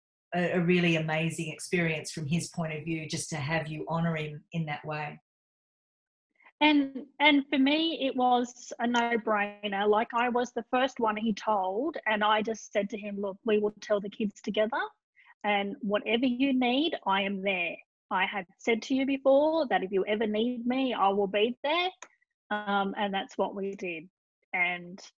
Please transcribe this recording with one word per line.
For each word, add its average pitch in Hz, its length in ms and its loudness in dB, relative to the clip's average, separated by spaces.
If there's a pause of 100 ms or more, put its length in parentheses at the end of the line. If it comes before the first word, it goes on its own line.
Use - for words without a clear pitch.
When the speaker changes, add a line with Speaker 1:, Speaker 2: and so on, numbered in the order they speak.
(360)
Speaker 1:
a, 175 220 0
a - 20 2
really 175 380 4
amazing 160 540 -2
experience 160 600 -4
from 156 160 -6
his 160 220 -2
point 160 240 -6
of 151 100 -8
view, 160 240 -6
just - 220 -6
to 160 80 -4
have 151 320 -2
you 156 200 -8
honour 165 280 0
him 151 340 -8
in 165 140 -4
that 147 200 -8
way. 151 320 -8 (1400)
Speaker 2:
And, 285 460 4 (140)
and 285 300 6
for 294 100 0
me, 302 480 2
it 262 80 -2
was 247 640 0
a 233 80 -2
no-brainer. 208 1000 0
Like, 214 260 4
I 240 160 2
was 240 220 -2
the 226 200 -6
first 262 280 0
one 220 160 2
he 214 180 0
told, 208 640 -2 (100)
and 214 160 2
I 214 180 4
just 220 320 -6
said 208 160 0
to 226 80 -8
him, 202 240 -8
"Look, 196 240 -6
we 214 140 4
will 208 200 -2
tell 208 220 0
the 202 80 -8
kids - 320 -4
together, 220 400 0 (640)
and 202 380 0
whatever 214 440 0
you 262 320 2
need, 254 380 2 (100)
I 196 160 2
am 196 220 -4
there. 180 320 -2 (340)
I 190 160 2
had 190 200 -4 (120)
said 226 260 0
to 269 120 -2
you 269 100 2
before 277 640 4
that 185 160 2
if 190 80 -6
you 190 140 2
ever 214 200 0
need 233 400 -2
me, 254 300 0
I 196 140 4
will 196 180 2
be 208 360 2
there." 339 260 0 (600)
Um, 202 480 0
and 202 160 0
that's 190 240 -6
what 190 160 0
we 196 220 -6
did. 175 340 -8 (440)
And 175 460 -4 (200)